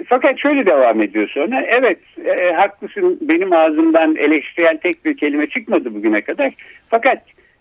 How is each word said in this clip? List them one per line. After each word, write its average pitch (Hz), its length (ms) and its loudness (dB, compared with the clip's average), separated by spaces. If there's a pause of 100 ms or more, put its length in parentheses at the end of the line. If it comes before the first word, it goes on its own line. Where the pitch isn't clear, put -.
fakat 262 340 0
şöyle 277 260 0
devam 127 360 4
ediyor 104 280 -2
sonra. 185 380 -4
"Evet, 233 320 0 (260)
e, 180 260 0
haklısın, 185 680 -2
benim 170 320 0
ağzımdan 160 640 2
eleştirel 156 640 0
tek 175 280 -6
bir 151 120 -2
kelime 147 300 -2
çıkmadı 170 460 -4
bugüne 107 280 -2
kadar. 269 320 -4 (360)
Fakat, 233 340 0 (380)